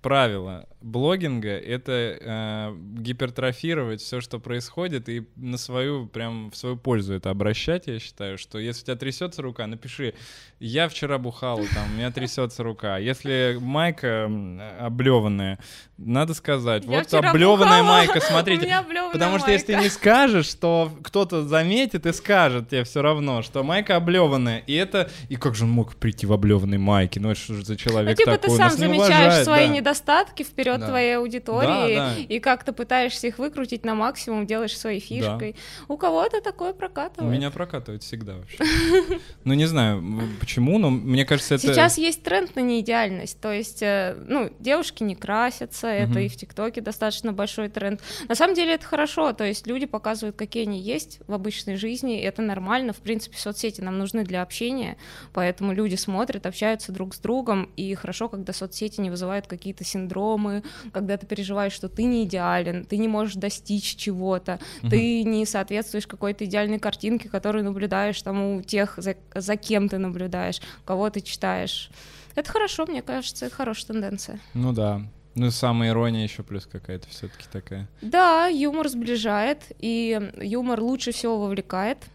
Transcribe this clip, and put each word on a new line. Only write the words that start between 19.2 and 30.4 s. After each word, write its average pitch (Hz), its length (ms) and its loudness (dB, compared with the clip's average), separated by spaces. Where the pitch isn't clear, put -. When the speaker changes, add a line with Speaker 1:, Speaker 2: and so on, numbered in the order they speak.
Speaker 1:
что 269 140 4
если 196 140 2
ты 214 80 0
Speaker 2:
майка. 196 100 4
Speaker 1:
не 202 60 4
скажешь, 220 640 6
то 165 360 2
кто-то 180 400 0
заметит 170 640 2
и 170 60 2
скажет 143 580 4
тебе 131 120 2
все 139 200 -2
равно, 143 400 2
что 135 200 -4
майка 185 320 2
облеванная. 147 720 4
И 139 80 -2
это... 190 340 0
и 135 80 -4
как 120 180 0
же 110 100 0
он 113 60 4
мог 117 240 2
прийти 107 320 -2
в 101 60 4
облеванной 101 460 4
майке? 98 420 4
Ну 107 100 0
это 101 80 -2
что - 160 -8
же 101 100 -6
за 107 120 -6
человек 107 420 2
Speaker 2:
Ну, 453 60 8
типа, - 80 6
Speaker 1:
такой? - 160 2
Speaker 2:
ты - 20 6
Speaker 1:
Он - 60 6
Speaker 2:
сам 359 100 8
Speaker 1:
нас 320 120 4
не 302 80 2
Speaker 2:
замечаешь 302 240 6
Speaker 1:
уважает, 302 240 8
Speaker 2:
свои 302 240 6
Speaker 1:
да. 294 60 4
Speaker 2:
недостатки 294 680 2